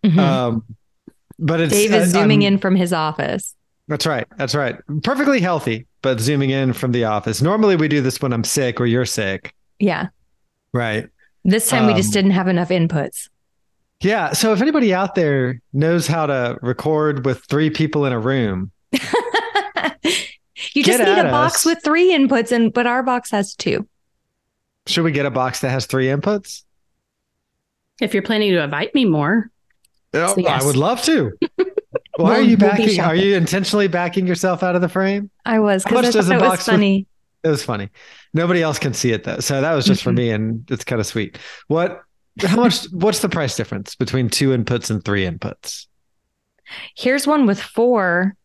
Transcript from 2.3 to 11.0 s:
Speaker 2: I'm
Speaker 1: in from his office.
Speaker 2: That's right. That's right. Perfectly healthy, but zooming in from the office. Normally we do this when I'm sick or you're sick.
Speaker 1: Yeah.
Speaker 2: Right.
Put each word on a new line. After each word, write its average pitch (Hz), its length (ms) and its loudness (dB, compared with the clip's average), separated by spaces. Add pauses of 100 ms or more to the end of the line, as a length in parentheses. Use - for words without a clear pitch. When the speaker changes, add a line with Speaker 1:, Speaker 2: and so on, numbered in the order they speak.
Speaker 2:
I'm 196 80 2
Speaker 1:
in 196 60 2
from 190 160 0
his 180 180 0
office. 156 640 -4 (320)
Speaker 2:
That's 147 180 -4
right. 131 220 -2 (100)
That's 131 160 -4
right. 135 220 -2 (280)
Perfectly 269 360 2
healthy, 143 480 -2 (160)
but 131 160 0
zooming 139 320 0
in 135 220 0
from 127 180 -4
the 120 140 0
office. 107 360 -2
Normally 196 360 2
we 156 100 0
do 143 140 2
this 127 200 -2
when 127 120 -2
I'm 117 100 -2
sick 127 360 -2
or 123 60 0
you're 120 200 2
sick. 98 500 -6 (240)
Speaker 1:
Yeah. 185 300 -2 (640)
Speaker 2:
Right. 113 340 -2 (360)